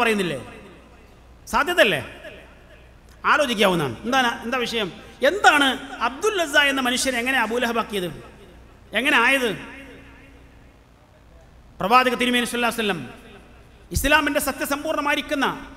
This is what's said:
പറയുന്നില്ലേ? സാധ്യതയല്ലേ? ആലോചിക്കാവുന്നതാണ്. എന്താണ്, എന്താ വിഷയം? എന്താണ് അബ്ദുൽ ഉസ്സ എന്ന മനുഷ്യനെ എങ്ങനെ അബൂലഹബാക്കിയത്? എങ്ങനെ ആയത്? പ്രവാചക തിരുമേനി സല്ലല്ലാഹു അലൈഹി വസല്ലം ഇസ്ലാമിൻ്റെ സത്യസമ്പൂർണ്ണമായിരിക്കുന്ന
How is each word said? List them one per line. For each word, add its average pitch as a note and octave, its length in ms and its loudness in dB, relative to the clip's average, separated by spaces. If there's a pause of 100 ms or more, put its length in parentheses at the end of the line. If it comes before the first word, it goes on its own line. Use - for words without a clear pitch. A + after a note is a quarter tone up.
പറയുന്നില്ലേ? F#3+ 360 0 (1120)
സാധ്യതയല്ലേ? C4 480 4 (1300)
ആലോചിക്കാവുന്നതാണ്. G3 640 2 (100)
എന്താണ്, B3 240 2 (140)
എന്താ B3 200 -4
വിഷയം? A3 240 -2 (400)
എന്താണ് D#4 400 6 (400)
അബ്ദുൽ F#4 360 -2
ഉസ്സ D4 120 0 (140)
എന്ന C4+ 180 0
മനുഷ്യനെ B3+ 340 -2
എങ്ങനെ C4 220 0
അബൂലഹബാക്കിയത്? A3 640 -2 (880)
എങ്ങനെ C#4 180 2 (100)
ആയത്? B3+ 240 2 (2250)
പ്രവാചക A#3+ 400 4
തിരുമേനി B3 260 2
സല്ലല്ലാഹു A#3+ 280 -2
അലൈഹി A3+ 100 -4
വസല്ലം F3+ 160 -2 (960)
ഇസ്ലാമിൻ്റെ D4 500 2
സത്യസമ്പൂർണ്ണമായിരിക്കുന്ന D4 1000 -2 (300)